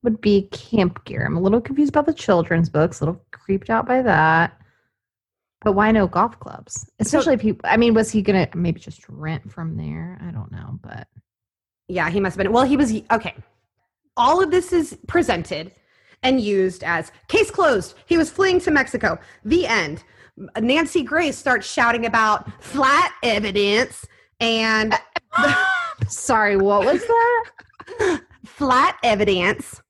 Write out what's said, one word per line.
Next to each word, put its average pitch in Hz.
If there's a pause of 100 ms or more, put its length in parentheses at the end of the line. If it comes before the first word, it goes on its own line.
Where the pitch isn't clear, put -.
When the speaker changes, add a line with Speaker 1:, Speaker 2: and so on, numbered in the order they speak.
Speaker 1:
would 226
be 196
camp -
gear. -
I'm 151
a 170
little 202
confused 277
about 294
the 311
children's 170
books, 160
a 151
little 170 (100)
creeped -
out 226
by 254
that. 165 (1040)
But 208
why 208
no 208
golf 208
clubs? - (100)
Speaker 2:
So - (140)
Speaker 1:
Especially 269
if 214
he, 214 (100)
I 214
mean, 233
was 220
he 214
gonna 190
maybe 170
just -
rent 151
from 165
there? 160
I 175
don't 113
know, -
but - (840)
Speaker 2:
Yeah, 175
he 175
must 190
have 196
been. 196
Well, 247
he 269
was, 240 (180)
okay. 220 (840)
All 302
of 320
this 349
is 330 (100)
presented 175 (520)
and 262
used 196
as 165 (160)
case 415
closed. 262 (120)
He 339
was 320
fleeing 370
to 359
Mexico. 254 (260)
The 320
end. 165 (560)
Nancy 285
Grace 294
starts 247
shouting 233
about 214 (140)
flat 285 (100)
evidence 208 (340)
and 220 (420)
Speaker 1:
<laughs> 719
Sorry, 208
what 196
was 330
that? 466 (100)
Speaker 2:
<laughs> -
Flat 277
evidence. 202